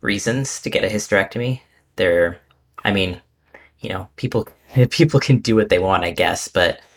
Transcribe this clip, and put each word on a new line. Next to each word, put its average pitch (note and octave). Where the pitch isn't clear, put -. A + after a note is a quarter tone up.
reasons A#2
to -
get -
a G2
hysterectomy. G#2+
They're, F2
I G#2
mean, F#2
you -
know, F#2+
people, A#2
<laughs> B2+
people D3+
can C3
do A2
what G#2+
they F2+
want, F#2
I E2+
guess, E2+
but, -